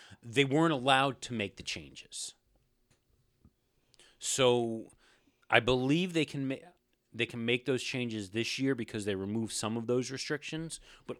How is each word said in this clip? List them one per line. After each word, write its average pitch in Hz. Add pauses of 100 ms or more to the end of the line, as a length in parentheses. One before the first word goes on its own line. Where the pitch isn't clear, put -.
(240)
They 120
weren't 156
allowed 135
to -
make 101
the 95
changes. - (1900)
So 120 (580)
I 113
believe 131
they 156
can 139
ma-, 131 (580)
they 113
can 117
make 123
those 131
changes 110
this 113
year 135
because 110
they 101
removed 104
some 113
of 113
those 123
restrictions, 160 (260)
but -